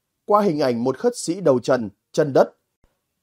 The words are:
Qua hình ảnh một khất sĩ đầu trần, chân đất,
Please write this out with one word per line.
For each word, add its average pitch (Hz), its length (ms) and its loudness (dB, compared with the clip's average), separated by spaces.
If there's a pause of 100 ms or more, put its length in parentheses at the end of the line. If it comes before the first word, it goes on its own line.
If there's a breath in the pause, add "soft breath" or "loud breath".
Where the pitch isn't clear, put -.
(240)
Qua 208 180 2
hình 165 180 0
ảnh 123 240 -2
một 131 140 -2
khất 240 180 -2
sĩ 180 240 -8
đầu 147 180 2
trần, 120 300 -2 (240)
chân 147 200 -2
đất, 156 240 2 (680)